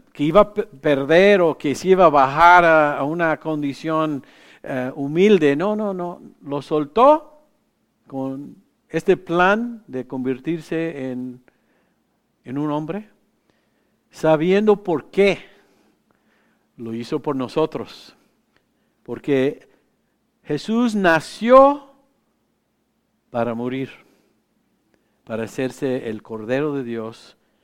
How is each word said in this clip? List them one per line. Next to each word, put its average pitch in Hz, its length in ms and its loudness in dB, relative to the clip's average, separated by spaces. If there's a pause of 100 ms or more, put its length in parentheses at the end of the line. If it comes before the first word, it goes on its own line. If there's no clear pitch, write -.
(120)
que - 120 -8
iba 160 180 4
a 202 120 -2
pe-, 208 100 -4
perder 156 760 2
o 165 180 2
que 139 180 -4
se - 140 -6
iba 185 180 6
a - 20 6
bajar 151 560 6
a, 151 320 4
a 139 60 -4
una 160 340 -2
condición, 156 880 -6 (380)
eh, 127 320 -8
humilde. 151 600 2
No, 202 220 -4
no, 208 160 -6
no. 175 280 -10 (220)
Lo 143 180 -8
soltó 226 800 2 (640)
con 135 520 -10 (320)
este 165 260 -2
plan 208 720 -2
de 127 180 -10
convertirse 139 1040 -6
en, 127 320 -12 (1000)
en 123 140 -12
un 151 120 -4
hombre, 156 400 -8 (1000)
sabiendo 190 720 0
por 156 260 -4
qué 190 300 0 (1400)
lo 113 180 -12
hizo 117 280 -6
por 143 160 -6
nosotros. 131 800 -6 (880)
Porque 131 640 -4 (760)
Jesús 220 520 -4
nació 240 960 2 (1400)
para 117 240 -4
morir, 123 380 -8 (1300)
para 113 180 -8
hacerse 127 640 -6
el 110 140 -12
Cordero 127 500 -6
de 139 100 -6
Dios 113 540 -12 (260)